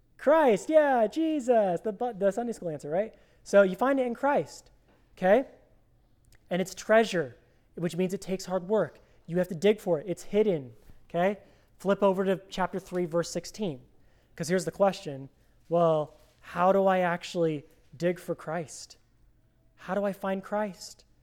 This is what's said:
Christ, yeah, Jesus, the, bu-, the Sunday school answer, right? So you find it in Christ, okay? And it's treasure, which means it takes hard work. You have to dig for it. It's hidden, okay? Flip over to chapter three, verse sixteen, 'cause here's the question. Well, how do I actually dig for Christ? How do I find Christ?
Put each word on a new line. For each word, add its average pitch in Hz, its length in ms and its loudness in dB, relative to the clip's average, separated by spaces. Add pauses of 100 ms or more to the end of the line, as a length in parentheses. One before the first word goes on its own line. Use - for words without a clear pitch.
(180)
Christ, 277 520 4
yeah, 277 380 4
Jesus, 233 760 0
the, 220 100 -6
bu-, 240 220 -6
the 196 180 0
Sunday 226 220 -6
school 180 160 -10
answer, 143 200 -8
right? 202 240 -2 (300)
So 202 200 6
you 185 120 0
find 269 240 0
it 254 60 0
in 240 80 -4
Christ, 269 560 -2 (480)
okay? 214 280 6 (1040)
And 180 100 0
it's 185 140 -8
treasure, 190 600 0 (380)
which 165 200 -6
means 180 180 -2
it 190 80 -8
takes 185 240 -8
hard 185 220 -4
work. 196 320 0 (260)
You 170 140 -2
have 180 80 0
to 196 80 -10
dig 202 240 2
for 165 200 0
it. 175 80 -10
It's 170 140 -6
hidden, 180 500 0 (380)
okay? 185 300 -2 (380)
Flip 196 260 0
over 196 220 2
to 185 140 0 (100)
chapter 185 300 -4
three, 180 260 -4
verse 165 260 -2
sixteen, 170 500 -8 (540)
'cause 160 120 -8
here's 175 180 0
the - 60 -4
question. 147 580 -2 (400)
Well, 160 440 2 (280)
how 180 300 2
do 196 140 4
I 190 140 4
actually 170 640 -2 (320)
dig 175 220 -2
for 170 160 -8
Christ? - 600 -10 (800)
How - 180 -8
do 202 80 -2
I 202 100 -2
find 190 300 -6
Christ? - 600 -8 (160)